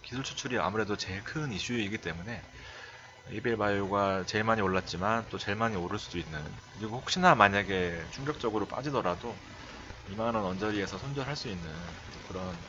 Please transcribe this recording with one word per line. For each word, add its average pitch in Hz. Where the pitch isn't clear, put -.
기술 127
수출이 -
아무래도 101
제일 95
큰 151
이슈이기 107
때문에 87
에이비엘 107
바이오가 98
제일 107
많이 113
올랐지만 95
또 95
제일 101
많이 113
오를 90
수도 -
있는, 78
그리고 107
혹시나 180
만약에 95
충격적으로 120
빠지더라도 113
이만 113
원 104
언저리에서 95
손절할 139
수 131
있는 85
그런 92